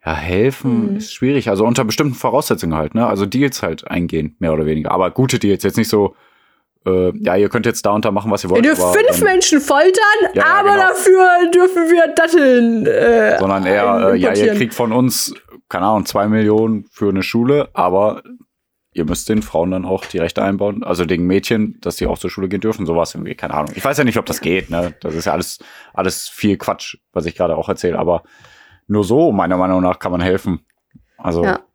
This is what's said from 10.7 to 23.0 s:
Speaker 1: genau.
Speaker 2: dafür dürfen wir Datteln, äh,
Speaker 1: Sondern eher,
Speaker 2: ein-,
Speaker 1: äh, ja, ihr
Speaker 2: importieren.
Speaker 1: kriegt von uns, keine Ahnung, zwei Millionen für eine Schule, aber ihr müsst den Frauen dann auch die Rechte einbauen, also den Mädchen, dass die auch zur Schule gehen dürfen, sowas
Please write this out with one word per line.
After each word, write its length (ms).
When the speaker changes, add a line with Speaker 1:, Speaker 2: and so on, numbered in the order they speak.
Speaker 1:
genau. 180
Speaker 2:
dafür 680
dürfen 360
wir 240
Datteln, 720
äh, 520
Speaker 1:
Sondern 280
eher, 280
Speaker 2:
ein-, 80
Speaker 1:
äh, 40
ja, 80
ihr 160
Speaker 2:
importieren. 260
Speaker 1:
kriegt 180
von 180
uns, 420
keine 180
Ahnung, 200
zwei 200
Millionen 640
für 180
eine 140
Schule, 500
aber 500
ihr 120
müsst 240
den 140
Frauen 280
dann 160
auch 180
die 140
Rechte 240
einbauen, 400
also 220
den 220
Mädchen, 540
dass 160
die 120
auch 100
zur 100
Schule 200
gehen 120
dürfen, 240
sowas 300